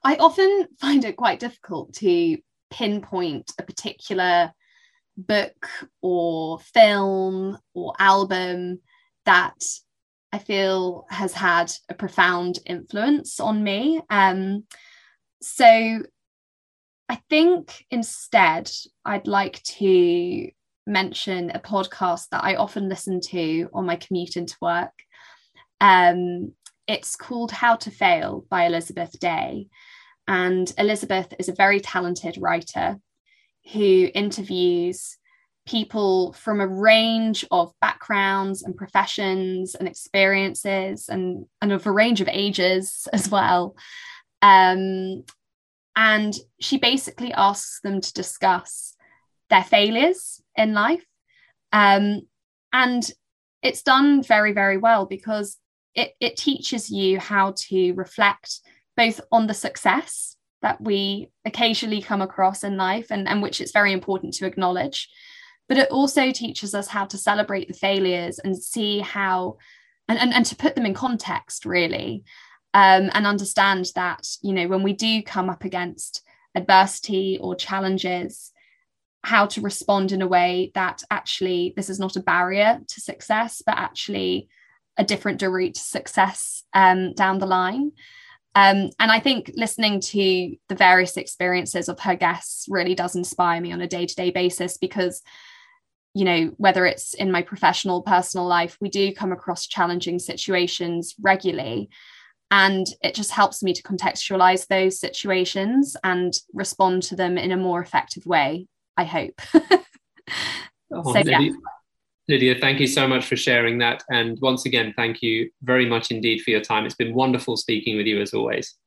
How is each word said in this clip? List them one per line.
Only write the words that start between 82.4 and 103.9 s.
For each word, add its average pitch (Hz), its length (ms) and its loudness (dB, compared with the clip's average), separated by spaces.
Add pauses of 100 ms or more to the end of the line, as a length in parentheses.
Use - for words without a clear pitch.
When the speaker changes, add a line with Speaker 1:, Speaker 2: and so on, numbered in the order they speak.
Speaker 1:
to - 140 -14
success, - 640 -6
but 214 140 0
actually - 720 -4 (480)
a 208 80 2
different 196 380 -4
route 185 320 -2
to - 60 -12
success, - 800 -2 (120)
um, 185 400 4
down 190 240 0
the 190 80 -2
line. 190 460 -2 (640)
Um, 196 360 6 (100)
and 220 100 4
I 220 80 6
think 233 380 0
listening 214 440 -2
to 190 540 0 (140)
the 196 80 -4
various 185 400 6
experiences 180 720 -4
of 170 120 -8
her 185 140 -2
guests 170 540 -4
really 185 260 -2
does 180 220 -4
inspire 175 440 -2
me 175 120 -8
on 175 80 -8
a 175 80 -6
day-to-day 175 420 -4
basis 180 480 -4
because, 180 440 -4 (920)
you 196 100 2
know, 165 320 2
whether 185 300 4
it's - 280 -4
in 190 180 0
my 175 100 0
professional, 180 600 -2
personal 180 440 0
life, 170 340 0
we 202 80 -6
do 196 240 0
come 190 200 -4
across - 340 -8
challenging 175 540 -2
situations 175 1000 -4
regularly. 190 720 -2 (640)
And 190 340 4 (160)
it - 140 -4
just 208 160 -6
helps 202 320 0
me 185 80 0
to - 100 -6
contextualize 185 840 0